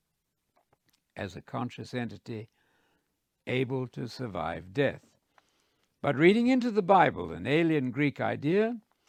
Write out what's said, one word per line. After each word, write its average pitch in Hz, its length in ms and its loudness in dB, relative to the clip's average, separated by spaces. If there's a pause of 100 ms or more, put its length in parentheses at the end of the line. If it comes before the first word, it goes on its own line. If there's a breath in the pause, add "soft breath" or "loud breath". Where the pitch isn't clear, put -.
(1160)
as 95 200 -10
a 113 60 -14
conscious 123 520 -10
entity 113 560 -10 (960)
able 127 400 -2
to 135 200 -10
survive 90 640 -8
death. 117 280 0 (1000)
But 139 140 0
reading 202 320 6
into 247 220 2
the 208 140 0
Bible 127 500 4
an 85 140 -8
alien 151 420 2
Greek 135 320 -2
idea, 180 580 -2 (300)